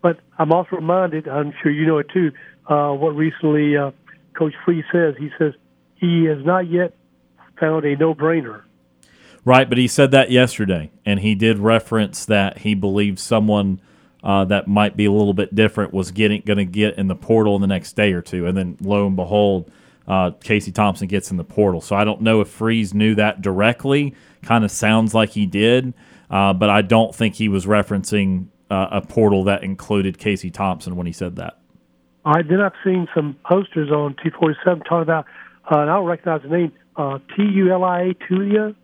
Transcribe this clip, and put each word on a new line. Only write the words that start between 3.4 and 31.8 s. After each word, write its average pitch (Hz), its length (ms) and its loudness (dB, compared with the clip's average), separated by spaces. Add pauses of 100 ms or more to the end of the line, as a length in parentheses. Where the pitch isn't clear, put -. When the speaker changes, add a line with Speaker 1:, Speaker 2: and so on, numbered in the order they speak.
Speaker 1:
uh, 139 140 -2 (420)
Coach 156 200 -2 (120)
Free 165 260 0
says. 165 280 2
He 147 180 -8
says 151 160 0 (400)
he 170 320 0
has 147 180 -2
not 180 280 0
yet 175 240 -2 (640)
found 156 260 0
a 143 100 0
no-brainer. 156 680 -2 (840)
Speaker 2:
Right, 127 240 6
but 120 80 2
he 123 100 4
said 135 220 4
that 135 220 4
yesterday, 104 580 2 (160)
and 101 140 0
he 107 160 0
did 107 240 2
reference 110 680 0
that 101 340 0
he 107 140 -2
believed 101 460 0
someone, 104 600 0 (440)
uh, 98 220 2
that 98 220 -2
might 101 300 2
be 104 80 2
a 101 60 4
little 101 240 2
bit 101 180 -4
different 104 400 0
was 92 180 -4
getting, 104 360 0
gonna 101 180 0
get 104 320 -2
in 98 100 -2
the 92 80 -2
portal 107 400 2
in 98 60 0
the 98 60 0
next 95 260 -4
day 104 200 2
or 87 100 -4
two, 90 240 -6
and 92 100 -2
then 90 240 -6
lo 101 240 0
and 95 100 -2
behold, 95 560 0 (360)
uh, 92 240 0 (120)
Casey 101 280 -2
Thompson 98 360 -2
gets 95 240 -4
in 92 60 -4
the 82 60 -6
portal. 95 360 0
So - 160 -6
I 101 80 2
don't 104 180 -2
know 110 200 4
if 101 80 -2
Freeze 110 440 -2
knew 107 220 2
that 104 260 0
directly. 107 720 0 (320)
Kinda 113 220 2
sounds 110 460 0
like 110 160 2
he 104 160 -2
did, 117 480 0 (360)
uh, 98 240 2
but 104 160 2
I 104 120 4
don't 110 340 2
think 110 200 -2
he 110 140 -2
was 95 160 0
referencing, 98 840 0 (220)
uh, 95 220 -2
a 98 100 -4
portal 101 440 2
that 98 180 -2
included 95 540 -4
Casey 95 340 -4
Thompson 90 440 -6
when 90 120 -6
he 85 60 -8
said 90 240 -8
that. 87 220 -12 (680)